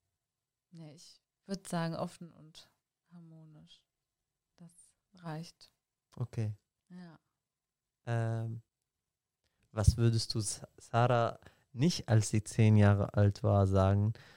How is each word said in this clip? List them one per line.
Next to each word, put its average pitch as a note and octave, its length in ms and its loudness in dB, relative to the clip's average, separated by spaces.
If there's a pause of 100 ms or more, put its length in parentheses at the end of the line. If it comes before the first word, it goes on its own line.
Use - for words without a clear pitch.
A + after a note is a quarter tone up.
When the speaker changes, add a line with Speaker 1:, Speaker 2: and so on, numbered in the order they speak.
(720)
Speaker 1:
nee, D#3+ 240 -20
ich - 260 -20 (260)
würd F#3+ 200 -10
sagen, E3 300 -4
offen F3 340 -12
und - 400 -20 (420)
harmonisch. D#3+ 720 -20 (760)
Das E3+ 120 -20 (440)
reicht. E3+ 580 -14 (420)
Speaker 2:
Okay. A2 400 -8 (360)
Speaker 1:
Ja. F3+ 280 -20 (880)
Speaker 2:
Ähm, A2+ 560 -6 (1120)
was G#2+ 240 2
würdest A#2 380 0
du A2+ 60 -6
Sa-, - 280 -10 (100)
Sarah A#2+ 640 -2 (320)
nicht, D3+ 360 -2
als A2 200 2
sie G#2+ 160 -2
zehn G#2+ 320 4
Jahre G2+ 380 4
alt G2+ 280 2
war, G2+ 240 4
sagen, G2 460 2 (240)